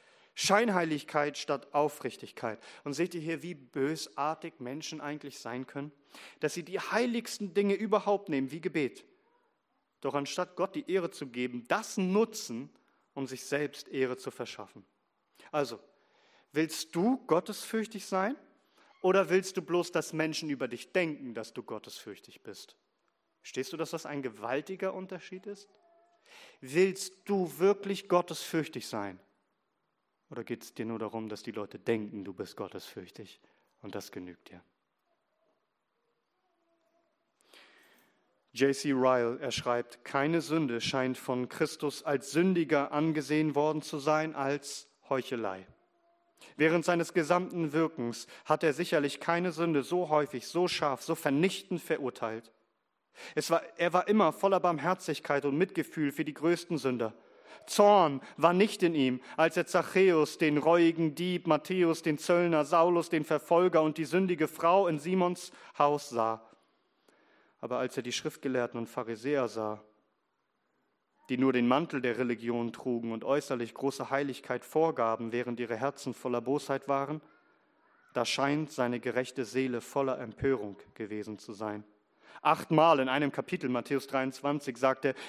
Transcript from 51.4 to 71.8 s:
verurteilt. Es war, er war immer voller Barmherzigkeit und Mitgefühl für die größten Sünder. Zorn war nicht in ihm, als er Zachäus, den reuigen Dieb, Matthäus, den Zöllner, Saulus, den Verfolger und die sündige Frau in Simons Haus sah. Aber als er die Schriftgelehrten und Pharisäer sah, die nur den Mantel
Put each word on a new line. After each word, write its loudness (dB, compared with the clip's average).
verurteilt. -4
Es -2
war, 4
er 2
war 4
immer 6
voller 2
Barmherzigkeit 0
und 2
Mitgefühl 0
für -4
die -6
größten 0
Sünder. -2
Zorn 6
war 6
nicht 4
in 2
ihm, 2
als 4
er 0
Zachäus, 4
den 4
reuigen 4
Dieb, -2
Matthäus, 2
den 0
Zöllner, 4
Saulus, 4
den 2
Verfolger 4
und 0
die -2
sündige 2
Frau 4
in 0
Simons 0
Haus 2
sah. 0
Aber -4
als -4
er -4
die -6
Schriftgelehrten -4
und -6
Pharisäer -2
sah, -6
die -2
nur 4
den 4
Mantel 2